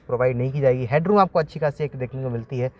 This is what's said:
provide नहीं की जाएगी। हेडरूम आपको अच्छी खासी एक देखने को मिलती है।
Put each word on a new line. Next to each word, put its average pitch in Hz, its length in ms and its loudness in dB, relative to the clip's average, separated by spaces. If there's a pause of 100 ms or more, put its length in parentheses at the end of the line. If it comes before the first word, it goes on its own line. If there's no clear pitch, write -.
provide 127 300 0
नहीं 131 160 -2
की 143 80 -4
जाएगी। 127 260 2
हेडरूम 165 320 2
आपको 185 200 4
अच्छी 156 220 -4
खासी 151 240 -4
एक 135 120 -6
देखने 127 260 -8
को 131 80 -4
मिलती 117 280 -6
है। 127 220 -4